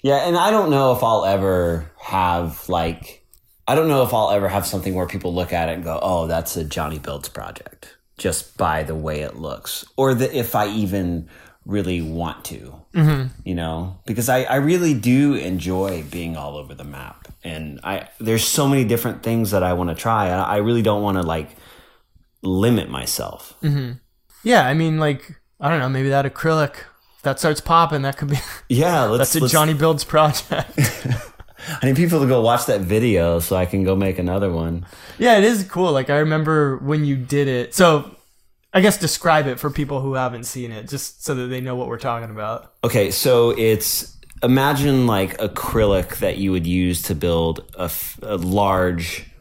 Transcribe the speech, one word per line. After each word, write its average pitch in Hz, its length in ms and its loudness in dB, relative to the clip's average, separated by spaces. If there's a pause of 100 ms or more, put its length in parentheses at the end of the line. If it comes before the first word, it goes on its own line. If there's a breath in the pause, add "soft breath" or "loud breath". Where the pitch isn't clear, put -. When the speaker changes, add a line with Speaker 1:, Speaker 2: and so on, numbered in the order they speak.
Speaker 1:
Yeah, 139 240 2
and 175 120 2
I 190 120 4
don't 208 200 2
know 135 220 4
if 117 100 0
I'll 110 240 2
ever 90 640 0 (100)
have, 87 680 -2
like, 85 580 -4 (400)
I 131 80 2
don't 160 140 4
know 139 140 4
if 120 120 0
I'll 107 160 2
ever 101 180 2
have 95 180 -2
something 95 280 -4
where 90 120 -2
people 87 280 -6
look 87 180 -2
at 82 160 -2
it 80 40 -4
and 85 120 -8
go, 80 160 -4
"Oh, 87 260 0
that's 80 300 -4
a 82 80 -4
Johnny 76 340 -6
Builds 71 300 -12
project," - 680 -16 (200)
just - 400 -6
by 80 260 0
the 80 120 -6
way 76 260 -6
it - 160 -10
looks, - 480 -10 (140)
or 135 160 4
that 127 180 0
if 120 220 -4
I 104 140 0
even 95 600 -2 (380 soft breath)
really 92 340 -2
want 82 460 -6
to, 67 280 -14 (200)
Speaker 2:
Mm-hmm. 151 320 2 (180)
Speaker 1:
you 92 100 -4
know, 85 520 -6
because 117 240 -2
I, 127 140 2
I 131 120 -2
really 160 380 2
do 127 400 4
enjoy 92 760 -4
being 82 280 -8
all 73 180 -10
over 71 180 -14
the 69 100 -18
map, - 440 -16 (160)
and 78 400 -10
I, 95 240 -8 (100)
there's 113 260 0
so 147 220 0
many 139 180 4
different 113 380 -2
things 113 280 0
that 98 120 2
I 90 120 0
wanna 87 200 -2
try, 107 340 0
and 90 120 0
I 98 180 0
really 117 220 2
don't 104 220 2
wanna, 95 200 0
like, 80 280 -4 (920 soft breath)
limit 95 460 2
myself. - 720 -10
Speaker 2:
Mm-hmm. 143 300 -2 (520)
Yeah, 214 220 4
I 131 60 2
mean, 160 260 2
like, 147 360 -2 (260)
I 143 80 -2
don't 160 120 2
know, 127 100 -2
maybe 131 180 0
that 139 160 2
acrylic, 156 520 0 (400)
if - 60 -20
that 135 160 -2
starts 156 220 0
popping, 165 420 2
that 135 140 -2
could 143 140 -4
be, 139 80 2 (160 loud breath)
<laughs> - 160 -20
Speaker 1:
Yeah, 151 320 4
let's, 113 160 2
Speaker 2:
that's 135 180 2
a 160 40 2
Speaker 1:
let's 123 120 2
Speaker 2:
Johnny 156 220 4
Builds 156 300 2
project. - 460 2
Speaker 1:
<laughs> 160 40 -2 (1300 loud breath)
I 131 40 2
need 131 100 4
people 165 240 2
to 139 60 4
go 123 140 4
watch 117 260 2
that 101 160 2
video 87 580 2
so 92 160 -2
I 92 100 2
can 98 180 0
go 95 120 2
make 95 220 0
another 92 320 0
one. 82 360 -4 (320 loud breath)
Speaker 2:
Yeah, 226 180 6
it 196 80 6
is 214 200 2
cool. 180 280 0
Like, 135 160 0
I 147 100 2
remember 151 600 2
when 151 260 0
you 139 120 0
did 139 320 0
it. 123 260 -2
So, 170 400 4 (580)
I 190 80 6
guess 196 160 6
describe 156 520 0
it 123 100 -4
for 147 120 -4
people 143 300 -4
who 135 140 -4
haven't 123 300 -4
seen 123 260 -10
it, 110 180 -12
just - 360 -10
so 143 100 -4
that 127 140 -4
they 127 120 -6
know 127 140 -6
what 123 140 -6
we're 117 100 -6
talking 117 320 -6
about. 107 420 -8 (120)
Speaker 1:
Okay, 104 260 2
so 120 400 4
it's, - 680 0 (260)
imagine, 135 680 2
like, 98 300 0
acrylic 101 800 0
that 98 200 -2
you 98 140 -2
would 85 140 -2
use 90 360 0
to 92 140 -4
build 82 480 0 (120)
a 92 80 -6
f-, - 380 -8
a 104 140 -4
large 92 920 0 (140)